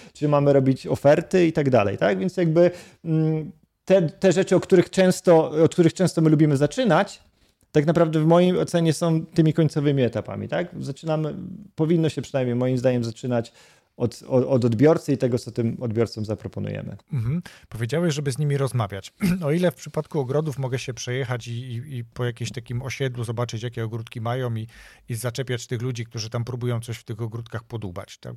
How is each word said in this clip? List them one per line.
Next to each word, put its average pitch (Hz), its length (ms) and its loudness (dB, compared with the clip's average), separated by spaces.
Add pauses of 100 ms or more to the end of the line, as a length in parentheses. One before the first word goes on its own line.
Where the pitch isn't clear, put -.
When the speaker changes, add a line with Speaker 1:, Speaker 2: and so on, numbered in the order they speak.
(140)
Speaker 1:
czy 151 140 -4
mamy 143 260 4
robić 135 340 2
oferty 165 600 4
i 156 60 0
tak 143 160 0
dalej, 101 280 2
tak? 190 220 0
Więc 190 180 -4
jakby, 170 340 4 (340)
mm, 156 460 -2 (340)
te, 190 160 6
te 170 300 2
rzeczy, 185 240 2
o 170 40 4
których 180 300 4
często, 175 600 4
od 156 240 4
których 165 200 4
często 170 280 0
my 160 80 6
lubimy 151 280 4
zaczynać, 170 640 0 (480)
tak 151 140 4
naprawdę 160 340 2
w 156 60 2
mojej 175 340 6
ocenie 160 340 0
są 160 320 0
tymi 160 280 2
końcowymi 143 500 2
etapami, 104 440 -4
tak? 170 200 -4 (120)
Zaczynamy, 151 540 -4 (420)
powinno 160 340 2
się - 120 -4
przynajmniej 127 340 -2
moim 127 220 0
zdaniem 123 260 2
zaczynać 117 480 -4 (480)
od, - 280 -4
od, 127 180 2
od 127 200 2
odbiorcy 139 480 2
i 131 40 0
tego, 127 220 0
co - 120 -10
tym 117 300 -4
odbiorcom 110 440 -4
zaproponujemy. 101 720 -8 (160)
Speaker 2:
Mhm. 135 280 -4 (280)
Powiedziałeś, 143 440 -2
żeby 139 180 -4
z 117 60 -8
nimi 143 200 0
rozmawiać. 117 640 -4
<clears throat> 180 260 0
O 139 60 0
ile 175 200 2
w - 40 -20
przypadku - 440 -6
ogrodów 139 400 -2
mogę 131 200 -4
się 127 140 -8
przejechać 123 540 -6
i, 120 40 -12
i, 123 460 -10
i 117 80 -8
po 123 200 -6
jakimś - 260 -6
takim 120 300 -8
osiedlu 123 420 -6
zobaczyć, 117 400 -6
jakie 117 200 -8
ogródki 113 380 -8
mają 120 340 -4
i, 110 120 -8 (420)
i 120 60 -6
zaczepiać 120 520 -6
tych 120 140 -6
ludzi, 120 240 -6
którzy 110 240 -10
tam 120 140 -6
próbują 120 360 -6
coś 113 180 -10
w - 60 -20
tych 110 180 -10
ogródkach 113 420 -10
podłubać, 98 540 -12
tak? 123 180 -14